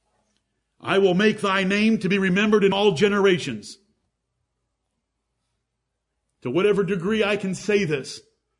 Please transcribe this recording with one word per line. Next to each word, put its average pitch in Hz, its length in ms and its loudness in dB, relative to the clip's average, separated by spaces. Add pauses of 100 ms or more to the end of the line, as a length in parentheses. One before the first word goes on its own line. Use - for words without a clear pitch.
(800)
"I 185 200 -2
will 190 160 4
make 214 260 0
thy 196 220 0
name 208 360 2
to 185 100 -2
be 196 100 0
remembered 196 440 2
in 196 100 4
all 202 180 2
generations." 180 880 0 (2750)
To 123 80 -8
whatever 196 320 2
degree 202 400 -2
I 202 140 -2
can 190 180 -6
say 208 280 0
this 147 380 -6 (380)